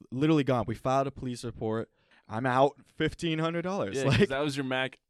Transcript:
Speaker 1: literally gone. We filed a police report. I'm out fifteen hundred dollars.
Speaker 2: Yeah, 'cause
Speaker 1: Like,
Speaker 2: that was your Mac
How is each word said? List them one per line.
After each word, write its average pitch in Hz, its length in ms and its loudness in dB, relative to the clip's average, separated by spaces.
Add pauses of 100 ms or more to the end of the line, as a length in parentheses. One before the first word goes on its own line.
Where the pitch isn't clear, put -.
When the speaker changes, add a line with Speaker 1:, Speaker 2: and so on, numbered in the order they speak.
(100)
Speaker 1:
literally 151 320 2
gone. 123 240 2
We 113 80 -4
filed 135 320 0
a 135 40 -8
police 123 320 -8
report. 113 460 -4 (400)
I'm 113 160 -4
out 131 280 4 (240)
fifteen 156 420 -2
hundred 165 240 -2
dollars. 165 340 -4
Speaker 2:
Yeah, 135 60 -2
'cause 139 180 4
Speaker 1:
Like, 202 80 4
Speaker 2:
that 135 100 -4
was 147 160 -2
your 139 80 -4
Mac 131 340 -4 (120)